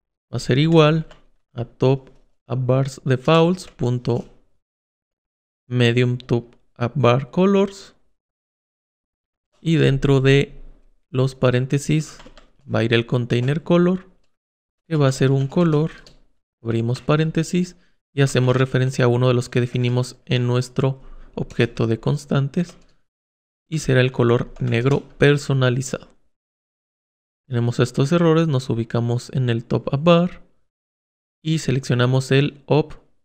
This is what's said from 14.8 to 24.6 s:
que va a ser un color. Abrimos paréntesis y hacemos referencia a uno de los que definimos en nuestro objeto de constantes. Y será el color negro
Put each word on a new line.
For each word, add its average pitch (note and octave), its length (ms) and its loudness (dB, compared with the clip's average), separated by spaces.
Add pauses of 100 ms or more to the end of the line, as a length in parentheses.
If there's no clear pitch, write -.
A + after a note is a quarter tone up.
que E3 80 -4
va C#3+ 120 4
a C3+ 40 4
ser C3+ 180 0
un C3+ 180 0
color. D#3+ 440 0 (720)
Abrimos A#2 380 -4
paréntesis D#3+ 760 -2 (380)
y C#3 80 -2
hacemos B2+ 340 2
referencia C3 500 0
a B2 40 4
uno B2 180 2
de B2 80 2
los B2 140 -4
que B2 120 0
definimos B2 640 -2
en B2 220 -2
nuestro B2+ 540 -2 (320)
objeto - 540 -4
de A2+ 120 -2
constantes. C#3+ 800 -4 (880)
Y D#3+ 120 -6
será B2+ 220 2
el B2+ 100 0
color A#2+ 480 0
negro B2 420 0 (160)